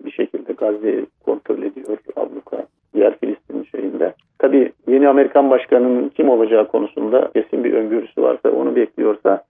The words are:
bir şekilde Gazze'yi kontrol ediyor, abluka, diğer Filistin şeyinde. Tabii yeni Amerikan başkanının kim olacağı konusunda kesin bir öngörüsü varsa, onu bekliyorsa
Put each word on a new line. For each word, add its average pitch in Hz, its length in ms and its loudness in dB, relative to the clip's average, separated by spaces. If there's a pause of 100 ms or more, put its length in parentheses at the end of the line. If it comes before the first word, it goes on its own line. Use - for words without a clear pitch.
bir - 60 -12
şekilde - 420 -8
Gazze'yi 107 520 -4 (200)
kontrol 107 320 -4
ediyor, - 400 -8 (180)
abluka, - 500 -10 (280)
diğer 107 240 2
Filistin - 540 -8
şeyinde. - 420 -4 (260)
Tabii 135 320 2 (160)
yeni 135 200 4
Amerikan 139 420 4
başkanının 127 600 2
kim 151 200 0
olacağı 113 380 2
konusunda 110 680 -2
kesin 139 300 -2
bir 120 100 -2
öngörüsü 113 480 -2
varsa, 123 280 0
onu 117 260 0
bekliyorsa 110 760 0